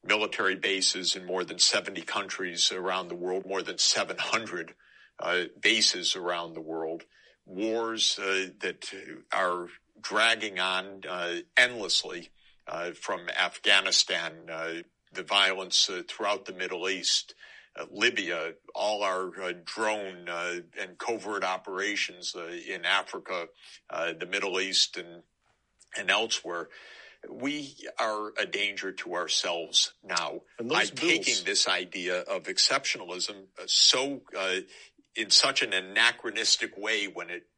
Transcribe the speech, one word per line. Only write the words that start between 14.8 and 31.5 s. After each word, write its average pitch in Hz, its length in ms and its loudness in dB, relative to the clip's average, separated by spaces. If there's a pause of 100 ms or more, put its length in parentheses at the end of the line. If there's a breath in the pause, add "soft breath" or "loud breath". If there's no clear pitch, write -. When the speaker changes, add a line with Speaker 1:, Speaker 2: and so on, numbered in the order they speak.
Speaker 1:
the 92 120 -8
violence, 95 640 4
uh, 90 180 -4
throughout 101 380 -2
the - 80 -10
Middle 92 360 -4
East, - 460 0 (400 loud breath)
uh, - 160 -10
Libya, 90 640 2 (220)
all 104 280 0
our, 92 260 0 (140)
uh, 90 100 -2 (120)
drone, 98 640 -4
uh, 87 280 -4 (240)
and 92 180 -10
covert 104 440 -4
operations, 95 960 -2
uh, 82 160 -8 (200)
in 87 120 -8
Africa, 92 640 -2 (420 loud breath)
uh, 82 220 -2
the 85 140 -8
Middle 95 340 -2
East, 95 380 2
and, 175 240 -14 (760)
and 95 120 -2
elsewhere. 104 580 0 (600 loud breath)
We 143 460 -6 (240)
are 107 400 -2
a 101 80 2
danger 98 460 -2
to 87 220 -6
ourselves 85 800 2 (100)
now 87 380 -2 (160)
Speaker 2:
And 117 100 -4
Speaker 1:
by 131 120 6
Speaker 2:
those 107 100 4
bills - 360 4
Speaker 1:
taking - 180 2
this - 220 4